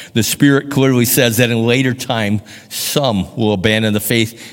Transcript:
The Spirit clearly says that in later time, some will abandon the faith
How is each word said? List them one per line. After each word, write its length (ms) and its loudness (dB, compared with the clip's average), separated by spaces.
The 100 2
Spirit 460 2
clearly 340 2
says 340 2
that 120 2
in 160 0
later 280 2
time, 460 -4
some 640 -2
will 160 0
abandon 420 0
the 60 -2
faith 420 -2